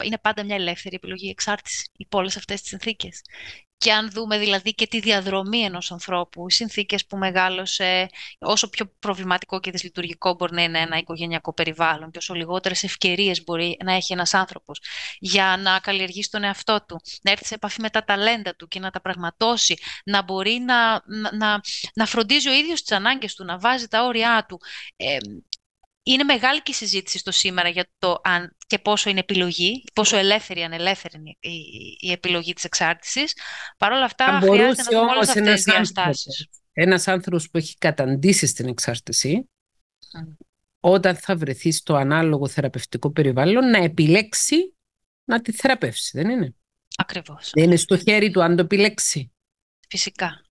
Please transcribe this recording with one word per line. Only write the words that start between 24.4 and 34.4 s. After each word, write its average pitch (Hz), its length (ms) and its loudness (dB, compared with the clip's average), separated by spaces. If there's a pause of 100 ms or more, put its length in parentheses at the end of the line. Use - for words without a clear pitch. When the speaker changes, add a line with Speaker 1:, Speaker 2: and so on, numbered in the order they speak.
Speaker 1:
του. 180 140 -16 (340)
Εμ, 135 240 -4 (880)
είναι 262 160 4
μεγάλη 277 380 2
και 294 100 -6
η - 20 -6
συζήτηση 196 440 -4
στο - 140 -6
σήμερα 180 380 0
για 180 280 -4
το 180 260 0
αν 175 340 -2 (100)
και 202 120 0
πόσο 208 300 0
είναι 190 100 0
επιλογή, 185 640 0 (100)
πόσο 214 240 2
ελεύθερη, 196 460 0
ανελεύθερη 165 540 -4
είναι 156 120 -18 (100)
η, - 100 -12
η, 160 500 -14
η 180 120 -4
επιλογή 175 420 -2
της - 100 -10
εξάρτησης. 175 720 -2 (440)
Παρ' 202 140 2
όλα 262 140 2
αυτά, 254 200 0
Speaker 2:
Θα 262 60 6
Speaker 1:
χρειάζεται 196 260 8